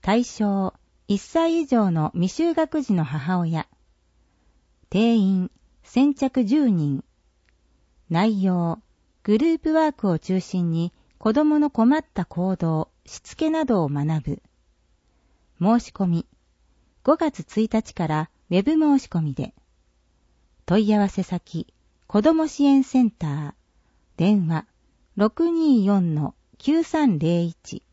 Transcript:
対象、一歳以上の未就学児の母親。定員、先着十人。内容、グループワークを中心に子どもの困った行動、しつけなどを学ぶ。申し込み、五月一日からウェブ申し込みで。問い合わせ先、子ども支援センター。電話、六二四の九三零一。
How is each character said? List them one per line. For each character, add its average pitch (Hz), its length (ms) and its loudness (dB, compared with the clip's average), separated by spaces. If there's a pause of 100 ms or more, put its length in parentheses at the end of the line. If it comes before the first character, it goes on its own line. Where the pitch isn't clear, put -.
対 214 220 2
象、 196 520 -2 (340)
一 202 100 0
歳 330 420 0
以 302 60 -4
上 226 240 2
の 160 240 0
未 190 360 0
就 330 40 -2
学 311 280 -2
児 226 100 -2
の 175 100 0
母 151 380 -4
親。 165 260 -4 (1200)
定 233 260 2
員、 190 340 0 (320)
先 277 320 0
着 262 300 -2
十 269 240 2
人。 147 360 -2 (1040)
内 190 340 0
容、 175 360 0 (440)
グ 208 140 2
ル 302 100 2
ー 330 100 0
プ 311 140 -2
ワ 311 160 2
ー 294 40 -4
ク - 160 -4
を 165 120 0
中 185 180 -2
心 175 320 -4
に 165 220 -2 (260)
子 220 140 0
ど 294 120 2
も 302 140 2
の 294 120 2
困 247 280 2
っ 311 60 -6 (100)
た 185 100 -4
行 185 300 -4
動、 160 380 -4 (120)
し - 160 -20
つ - 160 -20
け 311 140 -2
な 320 140 0
ど 220 180 0
を 147 60 -2
学 147 360 -4
ぶ。 - 180 -8 (1160)
申 220 200 2
し - 100 -18
込 196 160 -4
み、 165 200 -2 (760)
五 302 140 2
月 311 240 -4
一 214 280 -4
日 - 240 -4
か 170 140 -4
ら 156 240 -4 (200)
ウ 175 40 -2
ェ 190 80 4
ブ 285 100 0
申 302 260 4
し - 100 -6
込 170 140 -2
み 147 120 -4
で。 - 180 -8 (1120)
問 202 240 0
い 214 60 2
合 208 60 2
わ 202 80 0
せ 190 160 -4
先、 - 420 -8 (400)
子 208 160 0
ど 320 120 4
も 320 120 0
支 285 180 -2
援 277 200 4
セ 254 180 0
ン 226 80 2
タ - 160 -8
ー。 147 280 -8 (640)
電 190 300 2
話、 160 200 -4 (500)
六 330 340 0
二 302 340 2
四 185 300 0
の 151 200 -4 (220)
九 320 260 0
三 285 360 0
零 170 240 0
一。 - 400 -8 (100)